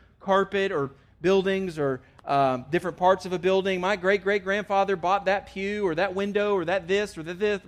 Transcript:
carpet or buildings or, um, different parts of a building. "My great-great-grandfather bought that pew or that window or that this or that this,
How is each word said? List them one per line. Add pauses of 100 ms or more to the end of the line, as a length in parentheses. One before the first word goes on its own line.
(200)
carpet
or (280)
buildings
or, (240)
um,
different
parts
of
a
building.
"My
great-great-grandfather
bought
that
pew
or
that
window
or
that
this
or
that
this,